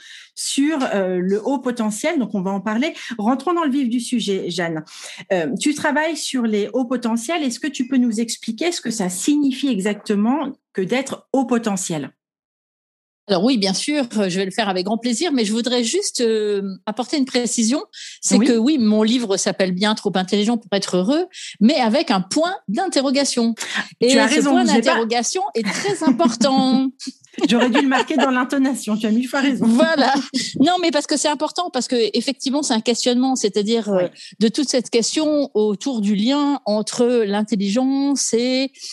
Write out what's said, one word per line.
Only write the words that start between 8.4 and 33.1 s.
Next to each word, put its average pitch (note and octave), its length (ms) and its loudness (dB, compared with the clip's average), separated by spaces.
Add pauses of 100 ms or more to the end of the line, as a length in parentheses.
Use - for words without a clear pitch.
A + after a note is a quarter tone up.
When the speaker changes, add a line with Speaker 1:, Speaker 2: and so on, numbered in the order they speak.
Speaker 1:
ce E4+ 100 -6
que A#3+ 100 -6
ça G3+ 180 -2
signifie C#4 480 0 (120)
exactement G#3+ 840 0 (220)
que F#3+ 80 -2
d'être B3+ 500 -4
haut C4 140 2
potentiel ? G3 640 -2 (1160)
Speaker 2:
Alors F#3 140 2
oui, B3+ 140 4
bien F#3+ 160 0
sûr, D4 400 -2
je G3 260 0
vais G3 60 0
le F#3 60 -4
faire G3+ 180 -2
avec F#3 160 -2
grand A3 140 -2
plaisir, B3 340 -2
mais A#3+ 140 2
je G3+ 60 -2
voudrais A#3+ 300 0
juste, D#4+ 380 -2
euh, G#3 640 0
apporter A#3 320 -4
une C4+ 80 2
précision. B3 580 0 (380)
C'est - 160 2
Speaker 1:
Oui. A3 100 4
Speaker 2:
que B3 60 6
oui, A#3+ 240 4
mon G#3+ 260 4
livre A3 360 0
s'appelle F#3 340 0
bien G#3+ 220 0
Trop G3+ 200 -4
intelligent G#3 440 0
pour A3 140 -12
être F#3+ 260 0
heureux, C#4+ 260 2 (340)
mais B3+ 180 6
avec C4 340 2
un F#3+ 100 4
point D#4+ 340 0 (140)
d'interrogation. C4 840 0
Speaker 1:
Tu - 540 -4
Speaker 2:
Et B3+ 100 6
Speaker 1:
as A3 100 4
Speaker 2:
ce - 60 2
Speaker 1:
raison, - 160 2
Speaker 2:
point B3 160 4
Speaker 1:
j'ai - 0 -
pas G3+ 80 4
Speaker 2:
d'interrogation A3+ 680 0 (120)
est A3 120 -2
très E4 380 -2
important. C4 920 2
Speaker 1:
<laughs> - 60 -20 (500)
J'aurais A#3+ 180 4
dû C4 140 4
le C4+ 60 2
marquer C#4 280 0
dans C4+ 140 4
l'intonation, B3+ 640 0
tu A3 100 -2
as G#3+ 40 0
mille B3 180 0
fois C#4+ 120 -2
raison. C4 260 2
Speaker 2:
Voilà. C4+ 480 4 (440)
Non, F4 220 4
mais E4+ 100 2
parce D4 160 0
que D4+ 120 -2
c'est D#4 100 0
important, D4+ 400 -4
parce B3+ 180 -4
que B3+ 100 -2 (200)
effectivement, C4+ 460 -2
c'est C4+ 100 -2
un A3 80 2
questionnement, B3 560 0